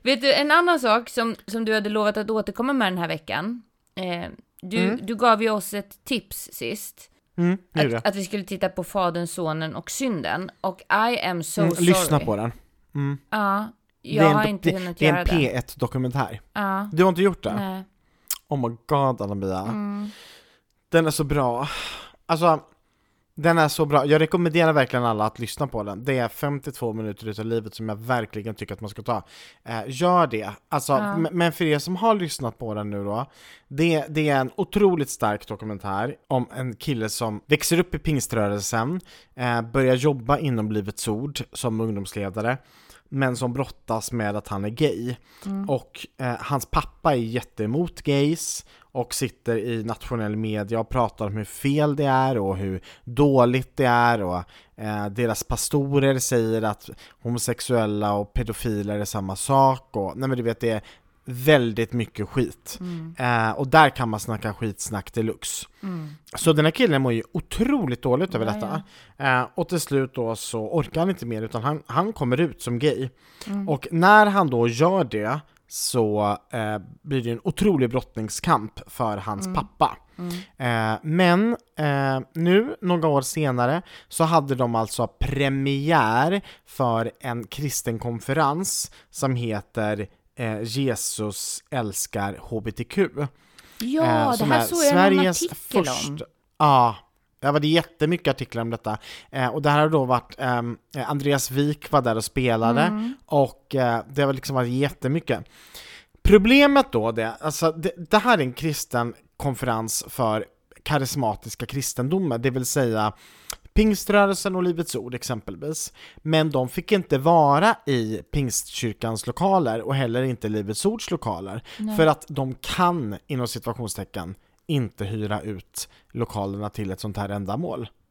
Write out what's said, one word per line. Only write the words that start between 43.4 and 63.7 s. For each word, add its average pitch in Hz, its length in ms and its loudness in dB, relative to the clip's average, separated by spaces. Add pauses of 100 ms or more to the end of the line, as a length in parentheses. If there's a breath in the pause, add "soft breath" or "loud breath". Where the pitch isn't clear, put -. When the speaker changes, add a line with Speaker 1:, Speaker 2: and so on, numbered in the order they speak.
Speaker 2:
brottas 120 600 -6
med 107 240 -2
att 104 120 -8
han 101 160 -4
är 104 40 -2
gay. 120 460 -2 (320 loud breath)
Speaker 1:
Mm. 196 240 -4
Speaker 2:
Och, - 360 -6 (140)
eh, 123 200 -4
hans 139 260 -4
pappa - 480 -2
är 123 40 2
jätteemot 117 840 -4
gays 147 640 0 (280 soft breath)
och 123 200 -6
sitter 117 440 -4
i 113 260 -4
nationell 110 520 -4
media 110 440 -2
och 110 80 -4
pratar 113 380 -2
om 101 100 -6
hur 107 80 -4
fel 143 520 0
det 147 80 0
är 131 340 2
och 98 180 0
hur 95 260 -4 (220 loud breath)
dåligt 127 720 4
det 135 80 2
är, 120 380 4
och, 90 200 -2 (340 soft breath)
eh, 104 300 -6
deras 110 380 -2
pastorer 139 760 0
säger 113 440 0
att 107 280 -4 (320 loud breath)
homosexuella 110 920 -2
och 101 200 -4
pedofiler 104 680 -2
är 104 60 -2
samma 95 320 -6
sak, 135 600 2
och, 95 200 -4
nej, 131 120 -4
men 131 100 -2
du 120 60 -2
vet, 117 160 -2
det 117 100 0
är 107 120 -2 (420 loud breath)
väldigt 123 680 2
mycket 107 360 -4
skit. - 520 -4
Speaker 1:
Mm. 170 380 -10
Speaker 2:
Eh, 117 340 2
och 139 160 -4
där 151 220 8